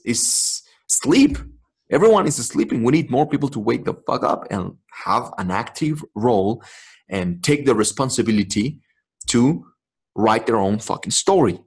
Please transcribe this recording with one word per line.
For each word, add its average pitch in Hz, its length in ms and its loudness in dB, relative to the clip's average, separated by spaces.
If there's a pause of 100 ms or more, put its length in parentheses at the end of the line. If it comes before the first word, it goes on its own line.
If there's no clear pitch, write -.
is - 560 -2 (280)
asleep. 269 480 4 (520)
Everyone 202 380 4
is 143 80 -2
sleeping. 117 480 -2
We 123 80 4
need 160 180 2
more 139 180 2
people 143 220 -2
to 113 100 -6
wake 117 260 -2
the - 100 -4 (120)
fuck - 160 -2
up - 280 -2
and 92 260 -6 (280)
have 120 320 -2
an 92 140 -6
active 151 520 -4 (120)
role 107 480 0 (460)
and 90 340 -4
take 147 220 0
the 127 100 4
responsibility 107 1040 -2 (480)
to 131 380 2 (500)
write 110 300 2
their 113 120 2
own 101 220 0
fucking - 320 -8
story. 147 560 2